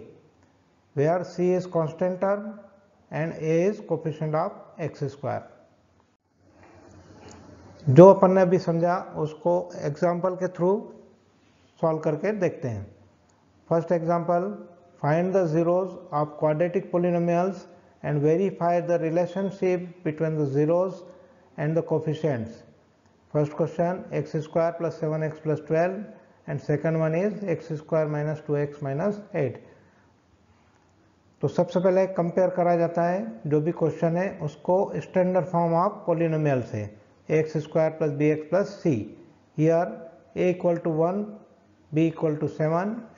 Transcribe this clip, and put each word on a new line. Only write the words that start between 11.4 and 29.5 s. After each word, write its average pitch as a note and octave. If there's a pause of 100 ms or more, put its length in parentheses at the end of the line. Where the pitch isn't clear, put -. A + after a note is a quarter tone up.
सॉल्व D#3+
करके D#3
देखते E3
हैं। G2+ (840)
First E3
example, E3+ (560)
find E3+
the F#3
zeros F3 (140)
of D3
quadratic E3+
polynomials F3 (380)
and D3
verify F3
the E3+
relationship F3+
between D#3+
the D3+
zeros D#3+ (540)
and D#3
the D#3+
coefficients। C#3+ (680)
First D3+
question, E3+ (100)
x D3 (120)
square E3
plus E3
seven D#3
x D3+
plus D3+
twelve, F3+ (480)
and D3
second D#3+
one D#3+
is G3 (140)
x -
square D#3
minus D3+
two D3
x D3
minus D#3 (120)
eight। C#3 (1800)